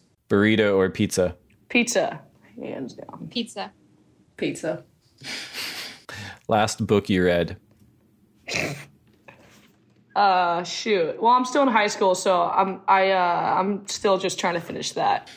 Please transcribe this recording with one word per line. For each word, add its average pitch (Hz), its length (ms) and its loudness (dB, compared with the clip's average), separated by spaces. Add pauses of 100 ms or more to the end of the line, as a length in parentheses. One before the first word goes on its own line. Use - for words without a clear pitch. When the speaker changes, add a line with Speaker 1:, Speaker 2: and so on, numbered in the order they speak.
(300)
Speaker 1:
Burrito 104 460 4
or 95 140 4
pizza? 92 460 0 (340)
Speaker 2:
Pizza. 226 520 0 (380)
Hands - 360 -12
down. - 340 -16
Speaker 3:
Pizza. 220 420 -8 (640)
Speaker 4:
Pizza. - 480 -6 (1600)
Speaker 1:
Last 107 400 0
book 101 200 2
you 92 160 2
read? 87 320 2 (2500)
Speaker 2:
Uh, 180 480 2
shoot. 175 580 -2
Well, 233 120 6
I'm 254 120 4
still 294 160 0
in 269 60 4
high 214 200 4
school, 190 280 2
so 180 260 2
I'm, 190 460 0
I, 190 240 4
uh, 175 480 2
I'm 196 280 -4
still 190 300 0
just 185 220 -4
trying 175 160 -2
to 170 60 -2
finish - 320 -10
that. - 440 0